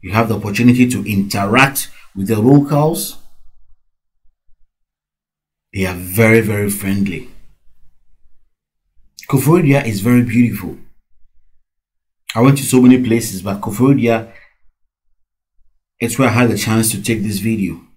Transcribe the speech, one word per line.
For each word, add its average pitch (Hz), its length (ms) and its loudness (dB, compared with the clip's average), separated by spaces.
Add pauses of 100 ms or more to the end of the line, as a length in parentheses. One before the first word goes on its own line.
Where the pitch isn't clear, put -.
You 95 60 -12
have 110 180 2
the 110 60 0
opportunity 120 540 2
to 104 200 -6
interact 101 800 0 (280)
with 98 100 -6
the 110 100 0
locals. 143 800 2 (2500)
They 95 140 -4
are 90 80 -6
very, 107 460 2
very 104 300 -2
friendly. 98 600 -4 (2000)
Koforidua 143 580 2
is 110 140 -4
very 123 220 2
beautiful. 107 540 -2 (1600)
I 110 60 -2
went 139 180 4
to 135 60 -6
so 127 180 4
many 127 180 8
places, 110 420 -2
but 101 180 -8
Koforidua, 113 720 0 (1700)
it's 117 180 -6
where 127 120 2
I - 20 -4
had 120 180 2
the 104 80 -2
chance 110 320 0
to 98 100 -6
take 110 220 -4
this 101 160 -4
video. 98 420 -4 (160)